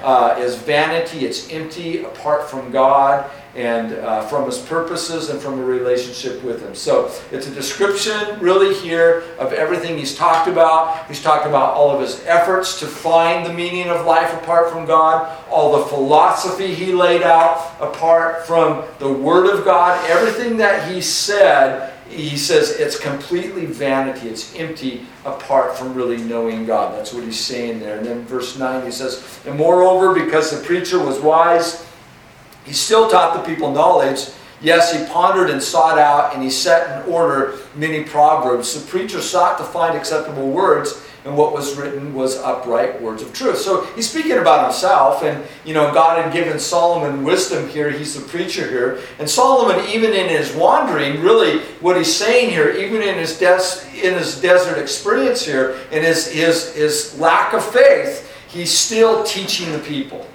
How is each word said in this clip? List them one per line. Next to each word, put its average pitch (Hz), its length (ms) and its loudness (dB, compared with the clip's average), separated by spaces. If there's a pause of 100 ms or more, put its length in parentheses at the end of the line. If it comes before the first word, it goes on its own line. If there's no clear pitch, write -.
uh, 127 360 2
is 123 160 -4
vanity. 160 720 -2
It's - 240 -8
empty 165 520 -8
apart 147 460 -4
from 127 220 -10
God 135 540 4 (300)
and, 117 440 -2
uh, 110 240 -2
from 113 220 -2
his 127 120 -6
purposes 165 720 -4
and 135 120 -6
from 131 160 -6
a 131 60 -4
relationship 123 800 -2
with 113 180 -6
him. 101 140 -12
So - 340 0 (220)
it's 135 160 -8
a 135 40 -12
description 202 920 -4
really 196 320 4
here 165 500 2 (160)
of - 140 -4
everything 165 440 -2
he's 139 160 -8
talked 165 360 2
about. 165 580 2
He's 147 160 -12
talked 151 240 2
about 135 260 2
all 147 160 4
of 139 120 0
his 123 260 -6
efforts 180 540 2
to 156 40 -8
find 165 600 0
the 170 80 -6
meaning 175 340 -6
of 165 180 -2
life 165 280 2
apart 170 360 2
from 165 160 -8
God, 160 440 2 (200)
all 147 280 2
the - 80 0
philosophy 180 880 2
he 180 180 -4
laid 175 320 2
out - 560 4
apart 165 680 0
from 160 380 2 (160)
the 139 80 -4
Word 147 400 2
of 202 160 0
God, 175 460 4
everything 226 480 0
that 185 340 0
he 185 80 -6
said, - 960 2 (160)
he 147 260 -8
says 151 360 2
it's - 280 -4
completely 170 680 -6
vanity. 135 640 -4
It's - 300 -12
empty 135 500 -8 (160)
apart 135 540 -2
from 131 160 -8
really 120 240 -2
knowing 113 480 -4
God. 113 280 -2
That's 107 200 -10
what 120 100 -8
he's 113 160 -8
saying 120 400 -6
there. 107 180 -8
And 113 80 -6
then 117 200 -8
verse 123 320 -8
nine, 131 260 -4
he 120 80 -8
says, 131 320 -8 (220)
"And 143 120 -8
moreover, 185 560 6
because 156 380 2
the 147 60 -6
preacher 175 420 -2
was 135 200 -2
wise, 165 640 2 (800)
he 143 100 -14
still 220 360 4
taught 175 260 4
the 170 180 -6
people 139 180 -4
knowledge. 147 500 2 (380)
Yes, 170 320 4
he 151 220 -2
pondered 185 380 2
and 135 100 -2
sought 151 380 2
out, 143 340 4
and 131 80 -6
he 131 80 -2
set - 560 0
in 175 60 -4
order 139 440 0 (200)
many 156 280 -4
proverbs. 151 680 2
The 151 140 -10
preacher 185 340 -4
sought - 380 2
to - 40 -8
find 165 320 -2
acceptable 151 540 -4
words, 156 480 0 (280)
and 143 120 -4
what 151 160 4
was 139 220 -4
written 139 400 -8
was 131 240 -2
upright 120 600 -2
words 110 220 -8
of - 120 -14
truth." - 260 -2
So 190 260 0 (100)
he's 226 140 -4
speaking 302 300 0
about 160 240 4
himself, - 580 2
and, 147 220 -2 (200)
you 156 120 -6
know, 147 180 2
God 165 260 4
had 160 140 -4
given 165 240 -2
Solomon 151 640 0
wisdom 156 460 0
here. 147 220 -4
He's 147 240 -8
the 131 60 -12
preacher 170 460 -6
here. 123 300 -2 (220)
And 151 100 -6
Solomon, 247 580 4
even 220 260 0
in 185 140 0
his 143 260 0
wandering, 147 680 2
really 175 380 4 (220)
what 175 140 2
he's 160 200 0
saying 226 340 2
here, 156 220 2
even 202 320 -4
in 190 100 -2
his 165 240 -6
des-, 185 480 2 (160)
in 185 140 0
his 160 260 -4
desert 180 380 4
experience - 680 -2
here, 131 300 0 (160)
in 156 100 0
his, 165 300 0
his, 165 420 0
his 151 460 -2
lack 160 340 2
of 214 100 0
faith, - 640 4 (200)
he's 175 280 -4
still 220 480 2
teaching 185 480 -6
the 151 80 -6
people. 139 560 -10